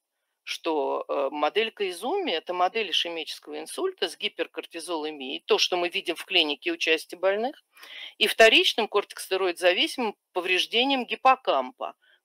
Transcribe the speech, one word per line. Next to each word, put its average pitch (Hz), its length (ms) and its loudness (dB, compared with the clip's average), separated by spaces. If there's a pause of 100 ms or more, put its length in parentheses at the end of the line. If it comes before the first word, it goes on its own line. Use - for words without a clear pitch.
(440)
что, 139 640 -2
э, 143 220 0
модель 156 400 0
Коизуми — 226 640 -4
это 165 200 -4
модель 185 380 0
ишемического 156 680 -6
инсульта 370 480 -4
с - 80 -14
гиперкортизолемией, 156 1300 -8
то, 208 120 4
что - 180 0
мы 175 120 0
видим 185 280 -4
в - 80 -12
клинике 160 460 2
у 165 60 -2
части - 380 0
больных, 202 500 -2 (540)
и - 80 2
вторичным 226 600 6
кортикостероид-зависимым 190 1300 0 (160)
повреждением 214 720 0
гиппокампа, 170 880 0 (300)